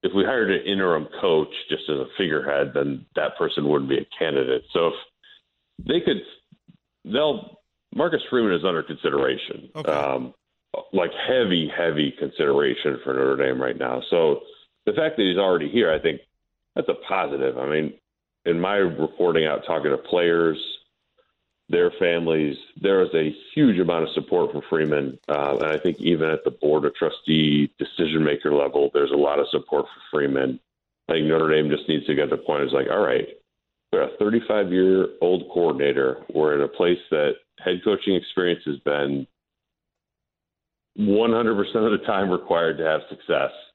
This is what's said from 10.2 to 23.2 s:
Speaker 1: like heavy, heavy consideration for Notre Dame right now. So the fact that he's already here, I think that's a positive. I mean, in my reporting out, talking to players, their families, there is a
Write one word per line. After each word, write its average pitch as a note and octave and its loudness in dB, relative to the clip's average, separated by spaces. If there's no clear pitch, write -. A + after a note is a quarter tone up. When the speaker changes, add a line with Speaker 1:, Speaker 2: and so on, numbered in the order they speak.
Speaker 1:
like F2+ 0
heavy, F#2 2
heavy D2+ 0
consideration C#2 0
for C2+ -4
Notre C2+ 2
Dame C2 0
right B1 -4
now. B1+ -4
So D#2+ 2
the G#2 0
fact D#3 -2
that A2+ 0
he's F2+ 2
already F2+ 2
here, G2+ 2
I D2+ 2
think D#2 -2
that's - -2
a F2+ 0
positive. C#2+ -2
I C2 -4
mean, D2+ -2
in E2+ 0
my G2 0
reporting E2 0
out, - -2
talking D2+ -2
to C2+ 0
players, E2+ 2
their F2 4
families, E2 2
there G2 4
is F2+ 4
a D#2 2